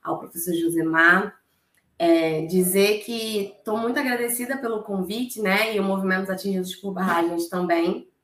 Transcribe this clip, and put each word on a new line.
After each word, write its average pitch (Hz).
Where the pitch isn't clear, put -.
ao -
professor -
Josemar. 165
É, 160
dizer 185
que 220
tô 220
muito 233
agradecida 247
pelo 226
convite, 208
né, 214
e 202
o -
Movimento 190
Atingidos 185
por 196
Barragens 170
também 175